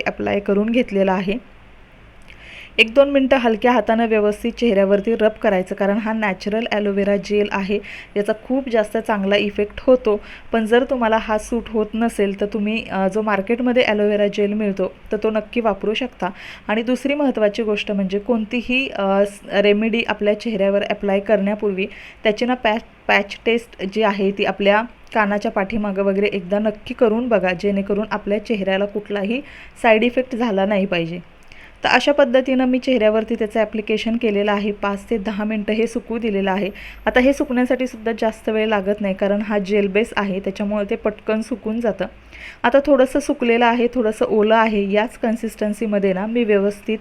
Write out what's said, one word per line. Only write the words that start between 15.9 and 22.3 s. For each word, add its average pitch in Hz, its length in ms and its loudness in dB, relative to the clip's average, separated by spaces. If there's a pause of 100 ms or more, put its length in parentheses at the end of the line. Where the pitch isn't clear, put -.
शकता. 220 360 -6 (380)
आणि 220 160 0
दुसरी 254 300 -2
महत्त्वाची 233 500 0
गोष्ट 208 280 -2
म्हणजे 196 280 -2
कोणतीही, 240 680 -2
अ, 196 380 2
स-, 202 120 -12 (140)
रेमेडी 208 540 4
आपल्या 208 320 0
चेहऱ्यावर 202 440 0
अप्लाय 202 360 0
करण्यापूर्वी 202 640 0 (380)
त्याची 220 220 2